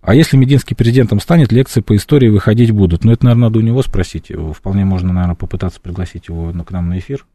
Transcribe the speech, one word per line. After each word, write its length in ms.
А 100
если 220
Мединский 400
президентом 460
станет, 320
лекции 260
по 160
истории 320
выходить 440
будут? 340
Ну, 80
это, 100
наверное, 240
надо 120
у 20
него 200
спросить. 500
Вполне 300
можно, 300
наверное, 220
попытаться 440
пригласить 480
его, 260
ну, 120
к 60
нам 180
на 100
эфир 360